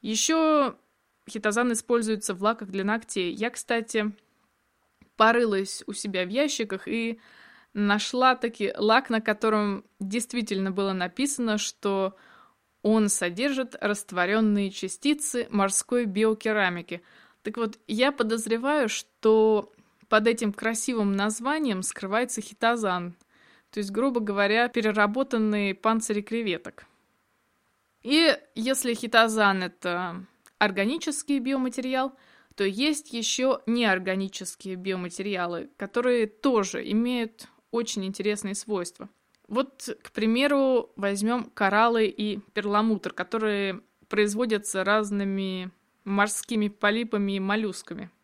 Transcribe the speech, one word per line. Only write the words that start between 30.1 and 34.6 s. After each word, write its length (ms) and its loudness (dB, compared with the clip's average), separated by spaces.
органический 800 0
биоматериал — 760 -2
то 80 0
есть 480 0
еще 540 0
неорганические 1080 -2